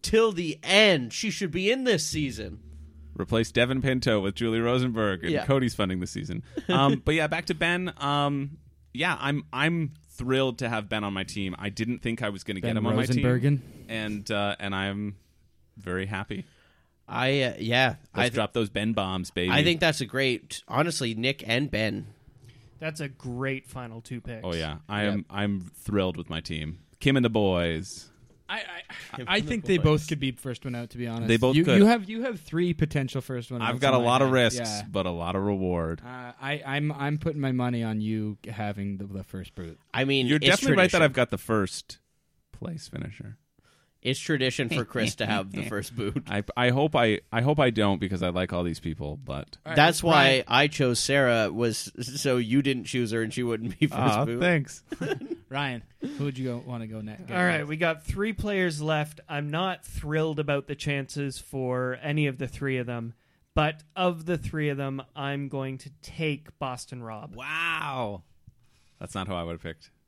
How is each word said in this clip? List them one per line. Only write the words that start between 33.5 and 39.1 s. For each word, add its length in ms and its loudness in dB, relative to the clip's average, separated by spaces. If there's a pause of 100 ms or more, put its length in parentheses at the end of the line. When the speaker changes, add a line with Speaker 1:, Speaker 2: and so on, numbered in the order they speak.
Speaker 3:
one 100 -4
Speaker 2:
I've 140 0
Speaker 3:
outs 60 -6
Speaker 2:
got 120 6
Speaker 3:
in 60 6
Speaker 2:
a 0 -
Speaker 3:
my 60 2
Speaker 2:
lot 180 6
of 60 4
Speaker 3:
head. 40 4
Speaker 2:
risks, 260 6
Speaker 3:
Yeah. 220 -4 (100)
Speaker 2:
but 140 0
a 60 -2
lot 240 -2
of 80 2
reward. 600 0
Speaker 3:
Uh, 280 -14 (100)
I, 240 -4
I'm, 260 -2
I'm 280 -2
putting 200 -2
my 140 0
money 300 0
on 180 -2
you 360 -2 (140)
having 460 -4
the, 80 -8
the 180 -8